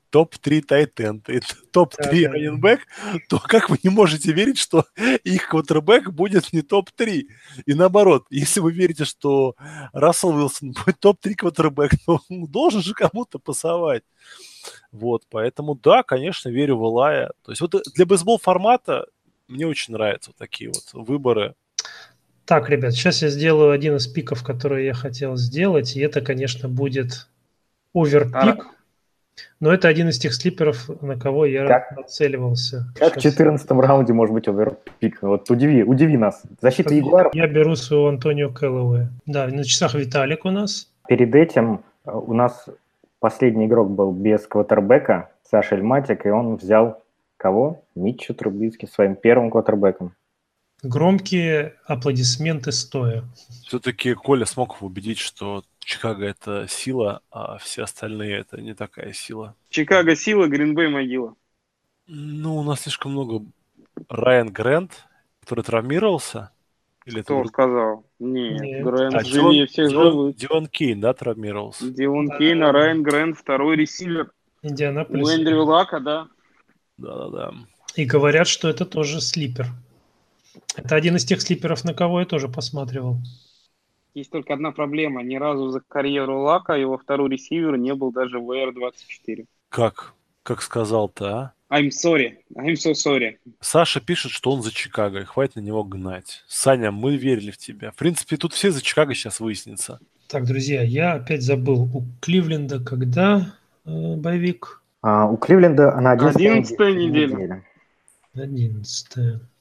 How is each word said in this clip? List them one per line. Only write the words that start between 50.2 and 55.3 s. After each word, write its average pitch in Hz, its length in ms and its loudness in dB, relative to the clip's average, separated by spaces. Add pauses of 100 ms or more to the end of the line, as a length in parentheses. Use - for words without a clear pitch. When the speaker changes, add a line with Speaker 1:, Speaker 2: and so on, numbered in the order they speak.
Speaker 2:
Громкие 165 920 0 (120)
аплодисменты 135 840 -2
стоя. 120 540 -4 (420)
Speaker 1:
Всё-таки 123 480 -4
Коля 135 300 0
смог - 320 -6
его 101 120 -14
убедить, 101 300 -10
что 101 440 -10 (160)